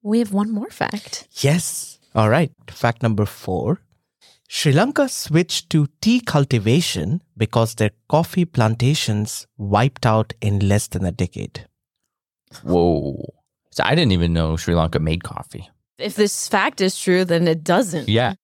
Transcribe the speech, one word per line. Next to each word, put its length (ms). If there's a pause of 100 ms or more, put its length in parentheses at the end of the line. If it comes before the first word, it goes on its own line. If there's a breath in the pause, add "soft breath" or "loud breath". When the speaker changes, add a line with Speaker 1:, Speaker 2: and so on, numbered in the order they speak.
Speaker 1:
We 180
have 140
one 180
more 200
fact. 560 (160)
Speaker 2:
Yes. 560 (160)
All 140
right. 220 (180)
Fact 340
number 220
four. 560 (680 soft breath)
Sri 240
Lanka 380
switched 640
to 160 (140)
tea 200
cultivation 1000 (160)
because 380
their 140 (180)
coffee 380
plantations 1000 (100)
wiped 480
out 360
in 260
less 200
than 180
a 60
decade. 540 (1000)
Speaker 3:
Whoa. 680 (380)
So 120
I 120
didn't 160
even 220
know 240
Sri 180
Lanka 240
made 240
coffee. 460 (280)
Speaker 1:
If 180
this 320
fact 340
is 180
true, 260
then 220
it 160
doesn't. 460
Speaker 3:
Yeah. 240 (100)